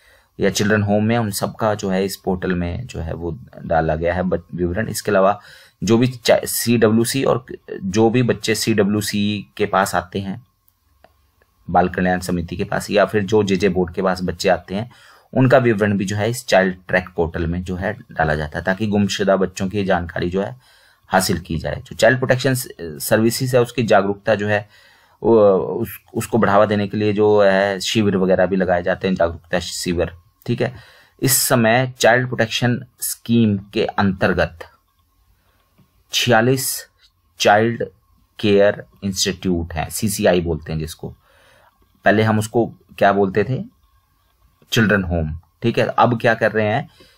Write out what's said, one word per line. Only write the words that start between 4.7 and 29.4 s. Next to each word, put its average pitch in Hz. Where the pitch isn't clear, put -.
इसके -
अलावा 98
जो 110
भी 127
चा-, -
सीडब्ल्यूसी 117
और 127
जो 107
भी 123
बच्चे 110
सीडब्ल्यूसी 104
के 101
पास 95
आते 92
हैं, 98
बाल 90
कल्याण 90
समिति 87
के 98
पास, 95
या 98
फिर 104
जो 104
जेजे 98
बोर्ड 90
के 98
पास 92
बच्चे 90
आते 90
हैं, 117
उनका 131
विवरण 107
भी 104
जो 98
है, 104
इस -
चाइल्ड 95
ट्रैक 90
पोर्टल 85
में 90
जो 92
है, 101
डाला 78
जाता 76
है, 85
ताकि 95
गुमशुदा 98
बच्चों 95
की 101
जानकारी 87
जो 95
है, 123
हासिल 92
की 82
जाए। 76
जो -
चाइल्ड 123
प्रोटेक्शन 131
स-, 127
सर्विसेज 110
है, 123
उसकी 120
जागरूकता 101
जो 104
है, 104
वो, 113
उस, 80
उसको 117
बढ़ावा 104
देने 104
के 110
लिए 104
जो 104
है, 98
शिविर 101
वगैरह 92
भी 95
लगाए 90
जाते 90
हैं, 92
जागरूकता 85